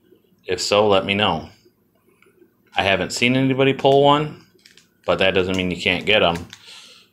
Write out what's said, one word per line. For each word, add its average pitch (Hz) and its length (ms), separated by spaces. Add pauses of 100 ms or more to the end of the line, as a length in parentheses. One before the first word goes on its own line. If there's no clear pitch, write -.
(460)
If 90 160
so, 104 260
let 95 180
me 101 80
know. 98 360 (1300)
I 95 80
haven't 95 280
seen 123 240
anybody 135 380
pull 139 300
one, 147 440 (580)
but 90 140
that 95 160
doesn't 92 220
mean 90 140
you 85 100
can't 90 240
get 101 180
'em. 85 240 (640)